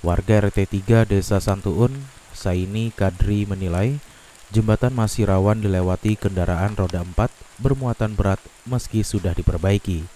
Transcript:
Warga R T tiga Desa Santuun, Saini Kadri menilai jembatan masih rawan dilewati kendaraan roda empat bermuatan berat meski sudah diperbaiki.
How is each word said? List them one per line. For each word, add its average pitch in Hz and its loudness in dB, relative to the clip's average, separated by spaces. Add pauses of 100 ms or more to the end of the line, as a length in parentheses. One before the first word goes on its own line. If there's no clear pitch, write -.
Warga 90 2
R 101 2
T 98 0
tiga 113 2
Desa 98 0
Santuun, 104 0 (320)
Saini 95 -4
Kadri 101 0
menilai 98 -2 (480)
jembatan 110 2
masih 110 0
rawan 101 2
dilewati 95 0
kendaraan 92 -2
roda 90 -2
empat 101 0 (320)
bermuatan 123 -2
berat 98 0 (240)
meski 120 -2
sudah 90 -2
diperbaiki. 90 0 (140)